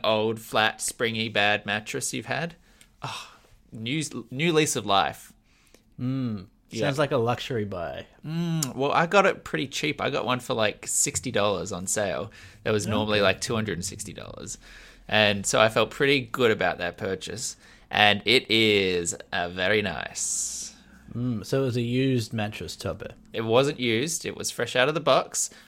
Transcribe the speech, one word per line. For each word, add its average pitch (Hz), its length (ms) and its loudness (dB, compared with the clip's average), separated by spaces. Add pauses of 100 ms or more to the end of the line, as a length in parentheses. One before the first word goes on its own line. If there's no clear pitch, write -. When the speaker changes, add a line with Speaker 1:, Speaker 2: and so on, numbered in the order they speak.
Speaker 1:
old, 110 360 2
flat, 110 400 2
springy, 113 480 -2
bad 104 380 2
mattress 107 480 -4
you've 120 120 -8
had, 139 280 -4 (480)
oh, - 300 -12 (400)
new, 123 300 -4 (280)
new 156 220 0
lease 151 240 2
of 104 100 -6
life. - 460 0 (680)
Speaker 2:
Mm. 123 460 -4 (240)
Speaker 1:
Yeah. 113 160 -2
Speaker 2:
Sounds 139 120 -2
like 143 140 0
a 147 60 2
luxury 117 460 -2
buy. 90 420 -8 (200)
Speaker 1:
Mm, 160 480 -2
well, 135 160 0
I 165 160 4
got 196 200 6
it - 180 0
pretty 151 240 -4
cheap. - 320 -4
I 123 100 0
got 139 140 -2
one 123 160 0
for, 127 140 -4
like, 107 340 0
sixty - 420 -2
dollars 101 400 0
on 92 160 -8
sale. 95 460 -2 (320)
That 110 80 0
was 104 160 0
normally, 107 300 0
Speaker 2:
Okay. 101 60 2
Speaker 1:
like, 95 160 4
two - 140 -4
hundred 107 200 -2
and 87 100 -6
sixty - 280 -10
dollars. - 460 -14 (480)
And 104 400 4
so 123 140 4
I 110 80 8
felt 110 240 2
pretty 139 280 2
good 117 300 2
about 92 280 0
that 85 180 -4
purchase. 98 600 -8 (360)
And 104 320 6
it 123 260 4
is, 98 640 4 (180)
uh, 87 180 -2
very 95 320 0
nice. - 920 -6 (400)
Speaker 2:
Mm, 117 320 -4
so 135 160 0
it - 20 0
was 123 120 -2
a 123 60 0
used 123 500 0
mattress 107 420 -6
topper. - 380 -8 (200)
Speaker 1:
It 117 100 -4
wasn't 131 360 4
used. 123 480 0
It - 100 -6
was - 140 -6
fresh - 240 -4
out 127 140 4
of 156 60 0
the 165 60 -4
box. - 500 0 (180)